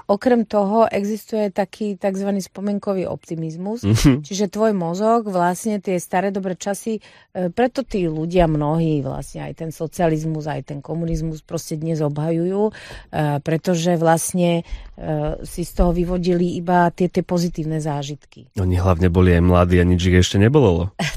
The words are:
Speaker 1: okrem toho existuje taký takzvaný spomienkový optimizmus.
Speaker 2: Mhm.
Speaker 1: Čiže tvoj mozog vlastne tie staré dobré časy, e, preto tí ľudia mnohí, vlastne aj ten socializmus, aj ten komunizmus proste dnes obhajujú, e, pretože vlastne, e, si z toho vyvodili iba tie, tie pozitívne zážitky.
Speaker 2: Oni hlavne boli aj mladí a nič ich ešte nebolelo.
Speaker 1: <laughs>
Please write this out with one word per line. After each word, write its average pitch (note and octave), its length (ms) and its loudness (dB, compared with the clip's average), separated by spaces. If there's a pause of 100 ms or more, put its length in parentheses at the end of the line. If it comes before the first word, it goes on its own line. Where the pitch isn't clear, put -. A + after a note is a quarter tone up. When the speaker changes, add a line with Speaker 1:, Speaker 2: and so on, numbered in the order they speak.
Speaker 1:
okrem A#3 400 2
toho G#3 420 2
existuje G#3 600 -4
taký G3+ 480 -4
takzvaný G3 460 -4
spomienkový G3 680 -4
optimizmus. E3 720 -8
Speaker 2:
Mhm. B2+ 380 4
Speaker 1:
Čiže F#3+ 320 -4
tvoj A3 220 0
mozog G3+ 500 0
vlastne F#3 560 -2
tie F#3 160 -4
staré F#3 320 -2
dobré F#3+ 260 -4
časy, G3+ 460 -6 (300)
e, F#3 180 -4
preto B3+ 320 0
tí G3 240 -4
ľudia E3+ 420 2
mnohí, D#3 540 0
vlastne D3 480 -8
aj - 80 -12
ten D#3+ 140 -10
socializmus, D#3+ 760 -2
aj C#3 220 -6
ten C#3+ 140 -10
komunizmus D#3+ 600 -6
proste - 340 -8
dnes D#3 300 -2
obhajujú, E3 600 -2
e, G#3 60 -2 (680)
pretože E3+ 560 0
vlastne, E3+ 640 2 (300)
e, - 140 -18 (360)
si - 240 -8
z - 80 -12
toho F3 180 2
vyvodili F3 680 0
iba F3 300 4
tie, F3+ 180 -2
tie F3+ 140 0
pozitívne D#3+ 580 -2
zážitky. C#3+ 760 -10
Speaker 2:
Oni F#2 220 0
hlavne F2+ 320 4
boli F2+ 240 6
aj E2+ 100 6
mladí F2 340 6
a F2 80 6
nič F2+ 200 4
ich F2+ 160 6
ešte - 160 2
nebolelo. G2+ 640 4
Speaker 1:
<laughs> - 0 - (160)